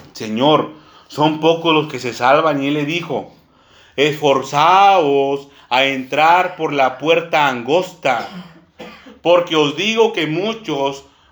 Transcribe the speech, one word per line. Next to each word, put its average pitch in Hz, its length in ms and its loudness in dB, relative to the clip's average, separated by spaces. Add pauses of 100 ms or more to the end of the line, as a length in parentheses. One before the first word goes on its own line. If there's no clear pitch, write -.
(140)
"Señor, 123 600 0 (340)
¿son 156 320 -2
pocos 165 340 2
los 151 160 0
que 123 100 -10
se 120 140 -8
salvan?". 139 480 0
Y 139 60 -4
él 147 60 -2
le 147 120 -2
dijo, 156 480 -6 (640)
"Esforzaos 147 1500 2 (220)
a 131 160 2
entrar 151 720 0
por 156 160 -4
la 131 240 0
puerta 160 500 0
angosta, 127 800 -2 (920)
porque 170 340 2
os 143 220 0
digo 220 340 0
que 160 160 -4
muchos 156 760 -6 (260)